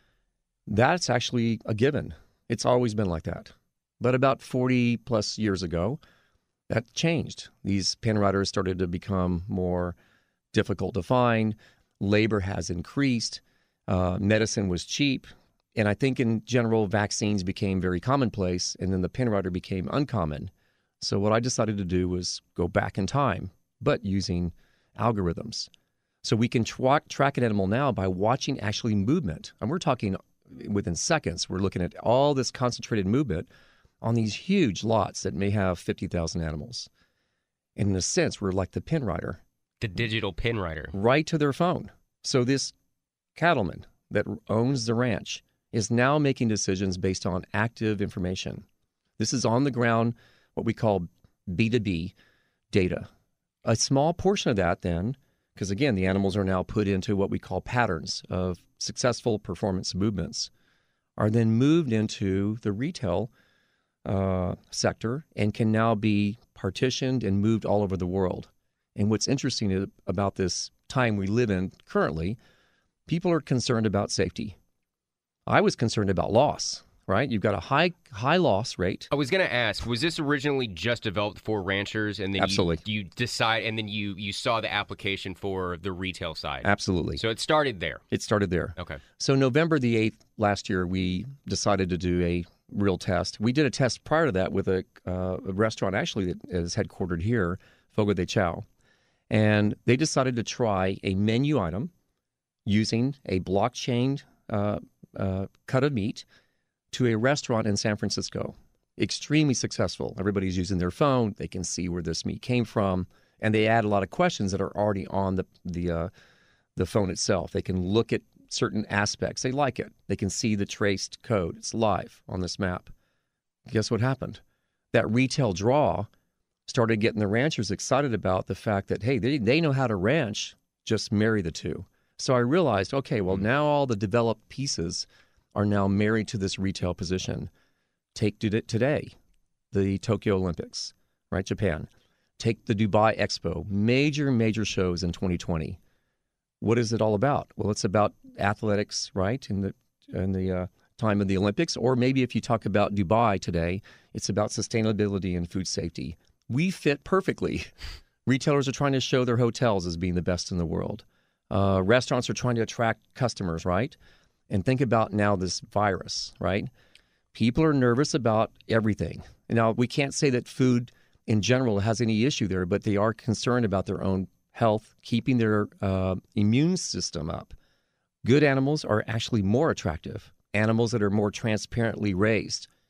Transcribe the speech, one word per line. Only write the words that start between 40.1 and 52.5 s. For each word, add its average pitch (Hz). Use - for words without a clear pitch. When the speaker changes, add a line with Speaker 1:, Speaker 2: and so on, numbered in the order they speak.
Speaker 2:
pin 117
rider. 80
Speaker 1:
Right 120
to 160
their 147
phone. 175
So 127
this 131
cattleman 123
that 101
owns 117
the 113
ranch 117
is 113
now 127
making 135
decisions 95
based 92
on 90
active 107
information. 92
This 110
is 120
on 120
the 139
ground, 117
what -
we 113
call 98
B 110
two 120
B 90